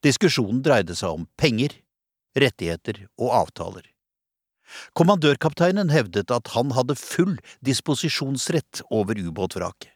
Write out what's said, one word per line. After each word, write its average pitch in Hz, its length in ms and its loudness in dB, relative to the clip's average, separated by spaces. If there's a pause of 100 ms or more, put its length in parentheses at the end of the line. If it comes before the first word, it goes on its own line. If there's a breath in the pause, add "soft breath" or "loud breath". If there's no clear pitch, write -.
Diskusjonen 131 560 2
dreide 107 320 2
seg 85 240 -4
om 85 160 -8
penger, 131 400 0 (640)
rettigheter 98 680 -2 (100)
og 117 240 -2
avtaler. - 460 -10 (1080 loud breath)
Kommandørkapteinen 170 960 4
hevdet 104 400 0
at 120 220 -4
han 127 180 0
hadde 127 240 0
full - 380 -2 (260 loud breath)
disposisjonsrett 135 1300 -4
over 107 300 0
ubåtvraket. 92 760 -6